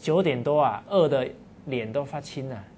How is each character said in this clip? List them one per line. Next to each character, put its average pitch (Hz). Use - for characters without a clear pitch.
九 165
点 131
多 147
啊， 110
饿 185
得 131
脸 117
都 139
发 143
青 135
啊 110